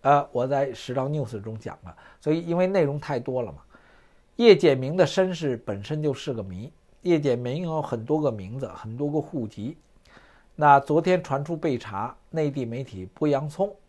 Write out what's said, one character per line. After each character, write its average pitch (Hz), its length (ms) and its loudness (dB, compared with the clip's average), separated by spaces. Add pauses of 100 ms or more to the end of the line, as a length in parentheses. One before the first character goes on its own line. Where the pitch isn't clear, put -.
呃， 143 300 4
我 120 140 -2
在 135 280 0
时 - 200 -10
报 131 140 -2
News 127 340 -6
中 110 160 -10
讲 - 260 -12
了， 87 120 -18 (240)
所 151 120 -2
以 165 100 0
因 170 160 -2
为 185 100 2
内 190 160 2
容 143 160 0
太 139 200 -4
多 127 220 -4
了 117 100 -6
嘛。 - 80 -18 (760)
叶 233 200 10
简 143 220 4
明 147 200 -4
的 180 80 8
身 185 280 2
世 156 220 -4 (100)
本 101 180 -6
身 151 200 -4
就 147 100 0
是 131 200 -8
个 110 100 -6
谜， 95 280 -12 (300)
叶 170 180 4
简 135 200 2
明 127 240 -6
有 160 180 -2
很 113 220 -6
多 147 160 0
个 147 120 0
名 107 280 -10
字， 131 160 -8
很 110 200 -12
多 143 140 -4
个 151 120 -2
户 139 260 -6
籍。 110 300 -10 (800)
那 143 240 8
昨 151 220 2
天 180 220 2
传 143 200 -4
出 165 120 -6
被 147 220 -2
查， 107 380 -8 (140)
内 151 220 -2
地 135 140 -4
媒 117 180 -8
体 92 340 -12
剥 151 100 0
洋 143 200 0
葱 196 260 -4 (160)